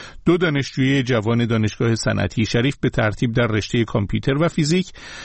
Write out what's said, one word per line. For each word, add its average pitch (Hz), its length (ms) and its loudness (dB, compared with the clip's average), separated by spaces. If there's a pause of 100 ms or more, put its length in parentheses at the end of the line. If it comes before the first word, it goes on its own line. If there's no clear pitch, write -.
(260)
دو 170 120 4
دانشجوی 139 680 0
جوان 117 420 0
دانشگاه 113 500 0
صنعتی 104 500 0
شریف، 123 360 0
به 127 80 2
ترتیب 113 440 0
در 120 140 2
رشتهٔ 110 360 0
کامپیوتر 107 500 0
و 160 140 2
فیزیک 165 440 0 (340)